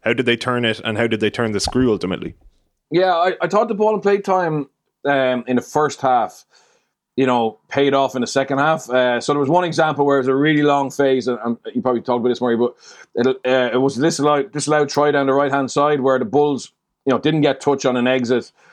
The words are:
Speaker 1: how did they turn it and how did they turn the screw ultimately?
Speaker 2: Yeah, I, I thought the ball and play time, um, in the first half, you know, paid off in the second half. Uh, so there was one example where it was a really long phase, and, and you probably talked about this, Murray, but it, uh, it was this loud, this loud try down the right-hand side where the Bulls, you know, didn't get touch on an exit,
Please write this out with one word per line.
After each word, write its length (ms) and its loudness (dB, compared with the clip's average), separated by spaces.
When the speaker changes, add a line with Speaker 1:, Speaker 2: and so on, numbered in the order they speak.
Speaker 1:
how 100 0
did 140 -2
they 100 2
turn 300 -2
it 180 -2
and 140 -4
how 80 2
did 140 -2
they 100 0
turn 220 -4
the 80 -2
screw 300 0
ultimately? 440 -4
Speaker 2:
Yeah, 240 2
I, 260 0
I 80 -2
thought 200 2
the 60 -2
ball 200 2
and 80 -4
play 160 2
time, 500 -2
um, 400 0
in 100 0
the 60 0
first 400 -2
half, 420 0
you 100 2
know, 320 0
paid 240 2
off 220 0
in 60 -2
the 60 -2
second 320 -2
half. 300 0
Uh, 320 0
so 120 -2
there 80 0
was 80 0
one 160 2
example 420 0
where 120 2
it 20 2
was 80 -2
a 60 2
really 280 2
long 280 2
phase, 380 0
and, 160 -2
and 120 -2
you 80 -2
probably 180 0
talked 200 -2
about 80 0
this, 120 -2
Murray, 160 0
but 200 0
it, 120 0
uh, 460 0
it 60 0
was 180 0
this 240 0
loud, 320 0
this 160 -6
loud 200 2
try 220 2
down 160 0
the 80 2
right-hand 360 0
side 300 0
where 180 2
the 60 -2
Bulls, 480 -2
you 80 0
know, 60 2
didn't 240 0
get 180 0
touch 240 0
on 120 2
an 100 0
exit, 460 0